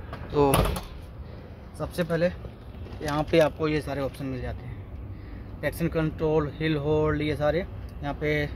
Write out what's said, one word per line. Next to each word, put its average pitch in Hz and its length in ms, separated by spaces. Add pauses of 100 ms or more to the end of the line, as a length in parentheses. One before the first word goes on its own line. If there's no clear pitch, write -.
(240)
तो 143 280 (1300)
सबसे 156 240
पहले 165 240
यहाँ - 1040
पे 165 100
आपको 156 280
ये 151 120
सारे 139 200
option 135 260
मिल 127 160
जाते 120 220
हैं, - 960
traction 156 280
control, 156 680
heel 160 220
hold, 151 460
ये 151 140
सारे 151 220
यहाँ - 560
पे 151 200 (220)